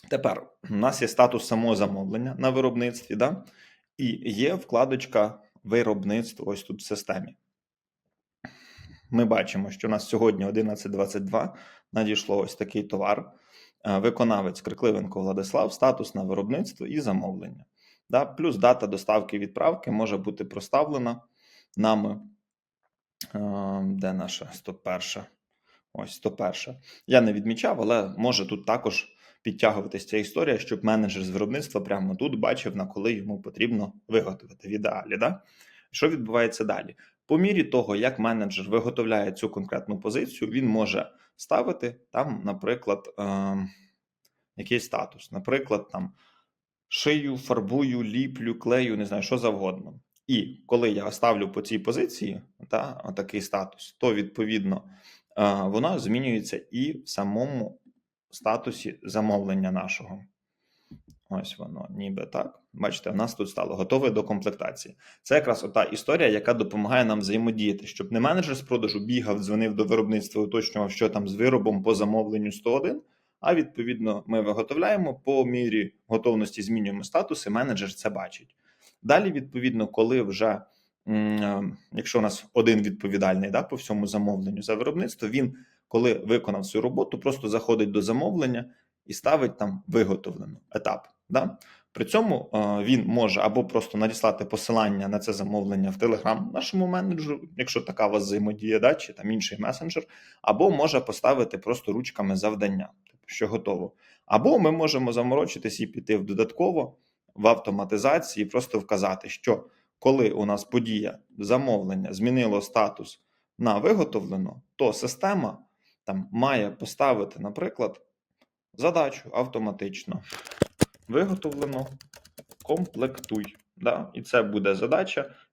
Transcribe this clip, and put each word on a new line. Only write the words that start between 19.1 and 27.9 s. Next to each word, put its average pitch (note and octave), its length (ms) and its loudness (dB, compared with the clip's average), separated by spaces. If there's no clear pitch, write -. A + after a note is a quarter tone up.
відправки A#2+ 520 -2
може G#2+ 260 0
бути G2 280 -6
проставлена B2 760 -2
нами. G#2 440 2
Е, G2 480 -4
де F#2+ 300 -2
наша F#2 400 -8
сто - 200 -12
перша? F#2 520 -6
Ось G2 200 -12
сто - 180 -4
перша. G2+ 440 -6
Я B2+ 140 10
не A2 120 4
відмічав, A2+ 480 -2
але G#2+ 360 2